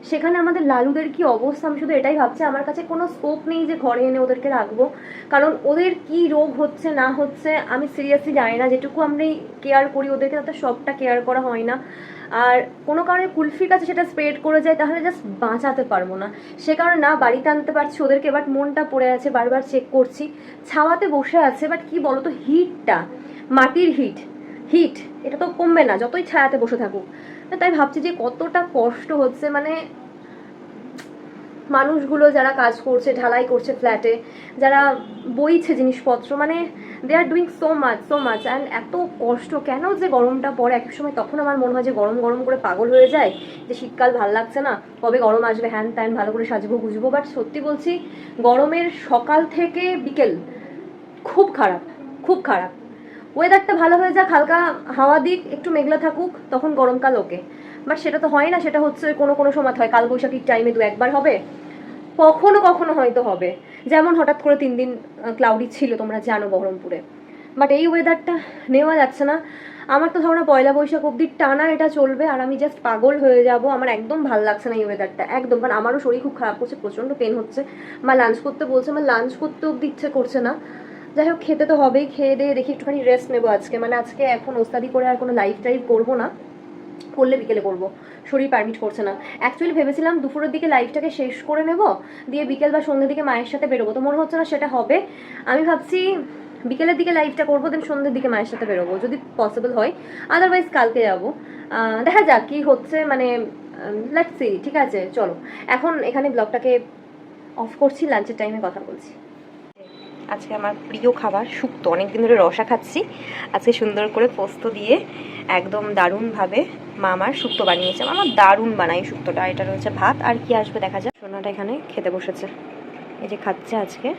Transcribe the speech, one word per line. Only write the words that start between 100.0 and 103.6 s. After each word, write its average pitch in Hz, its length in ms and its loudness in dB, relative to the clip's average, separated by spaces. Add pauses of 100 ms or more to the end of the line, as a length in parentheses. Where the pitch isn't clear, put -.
otherwise 359 420 4
কালকে 233 320 2
যাবো। 185 240 -2
আহ, 226 720 -4
দেখা 381 220 6
যাক 226 200 6
কী 285 80 -6 (120)
হচ্ছে, 269 280 2 (140)
মানে, 254 160 2 (100)
উম, 226 80 -4 (720)